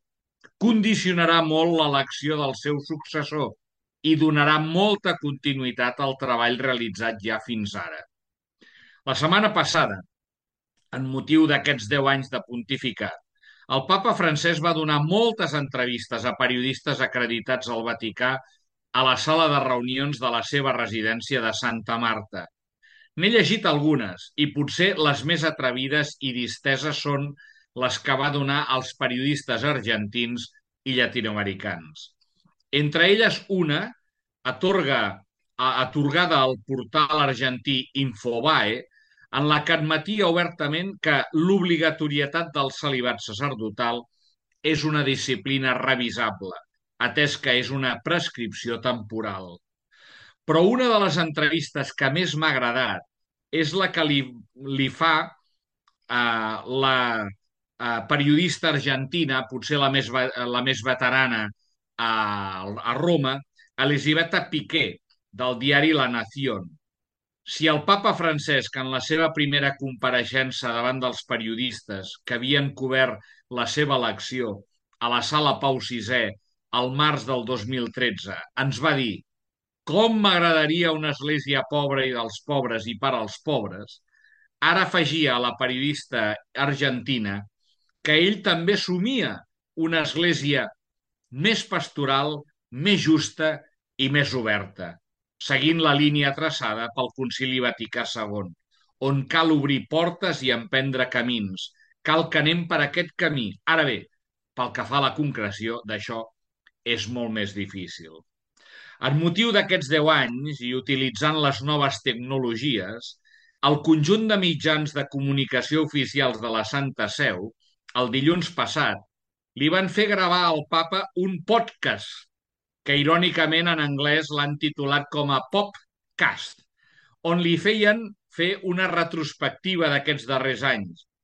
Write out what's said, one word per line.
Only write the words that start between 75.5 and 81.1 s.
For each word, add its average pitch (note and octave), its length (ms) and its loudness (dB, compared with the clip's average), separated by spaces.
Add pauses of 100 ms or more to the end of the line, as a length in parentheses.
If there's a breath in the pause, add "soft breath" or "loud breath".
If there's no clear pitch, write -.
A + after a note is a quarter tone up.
Pau C3+ 240 0
sisè A#2+ 380 -2 (520)
al B2 220 0
març C#3+ 320 0
del B2+ 220 -2
dos A#2+ 180 -4
mil B2 300 -4
tretze G2+ 400 -4 (260)
ens C3+ 220 -2
va D#3 160 2
dir: G#2+ 240 -4 (580)
"Com A3 400 2
m'agradaria E3+ 720 4
una D3+ 220 -4